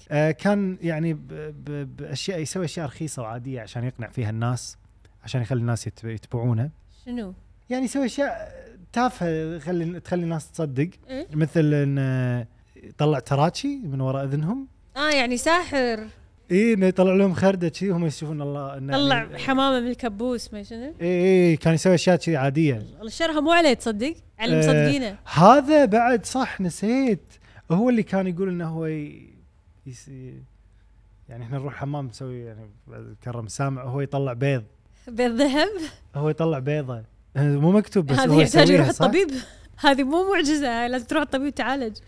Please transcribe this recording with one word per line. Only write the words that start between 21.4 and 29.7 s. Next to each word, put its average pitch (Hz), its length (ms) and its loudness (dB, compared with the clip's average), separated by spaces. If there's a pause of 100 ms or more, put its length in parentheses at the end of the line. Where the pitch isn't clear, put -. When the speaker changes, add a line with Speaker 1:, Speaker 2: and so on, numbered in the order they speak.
Speaker 1:
كان 165 160 2
يسوي 180 220 4
أشياء 175 240 4
شي 165 180 -2
عادية. 135 480 0 (160)
Speaker 2:
الشرها 302 380 -4
مو 302 120 2
عليه، 339 220 6
تصدق؟ 233 400 -4 (260)
على 220 120 -2
Speaker 1:
آه، - 40 2
Speaker 2:
المصدقينه. 156 640 2 (160)
Speaker 1:
هذا 277 520 8
بعد، 233 400 2
صح، - 360 -4
نسيت. 214 600 0 (500)
هو 208 180 2
اللي 233 140 2
كان 190 240 -2
يقول 185 220 -4
إنه 175 180 -6
هو 160 180 -6
ي-، 147 480 -10 (540)